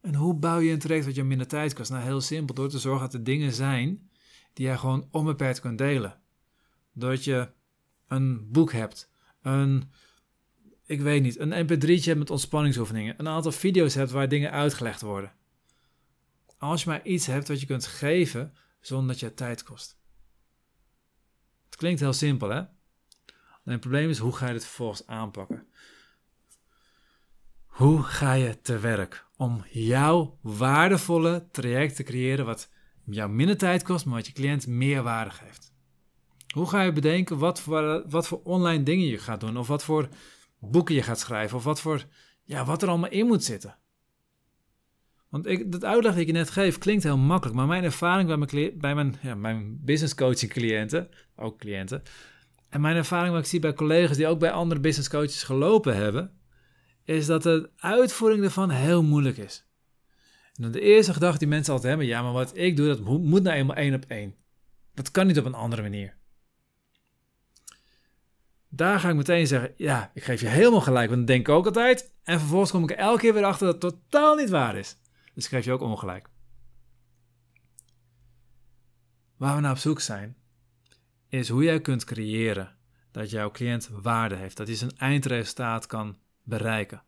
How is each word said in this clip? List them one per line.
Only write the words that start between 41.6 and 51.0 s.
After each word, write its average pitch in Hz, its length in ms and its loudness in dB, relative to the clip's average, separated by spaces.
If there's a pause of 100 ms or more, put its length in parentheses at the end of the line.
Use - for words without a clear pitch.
wat 147 180 -2
voor, 156 240 -4 (380)
ja, 127 220 -6
wat 156 160 -2
er 196 80 0
allemaal 170 200 0
in 226 180 0
moet 226 160 4
zitten? 101 340 -10 (1500)
Want 156 160 -8
ik, 185 260 -2
dat 180 120 -6
uitleg 220 300 4
die 175 80 0
ik 156 60 0
je 160 60 0
net 165 160 0
geef 190 280 0
klinkt 208 260 0
heel 143 140 2
makkelijk, 131 400 2
maar 131 100 2
mijn 180 160 0
ervaring 175 440 2
bij 156 100 0
mijn 147 120 -2
cli-, 151 280 -2
bij 143 180 -2
mijn, 143 260 0
ja, 123 140 -8
mijn 110 480 -6
business 147 320 0
coaching 127 360 0
cliënten, 117 580 -2 (260)